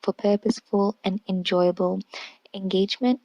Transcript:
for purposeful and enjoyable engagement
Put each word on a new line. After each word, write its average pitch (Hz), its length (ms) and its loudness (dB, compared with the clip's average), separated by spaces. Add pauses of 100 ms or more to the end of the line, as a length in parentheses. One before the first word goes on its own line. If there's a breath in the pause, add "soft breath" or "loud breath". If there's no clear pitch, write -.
for - 120 -2
purposeful 208 920 0
and 190 240 -2
enjoyable 180 720 0 (540 loud breath)
engagement 196 720 0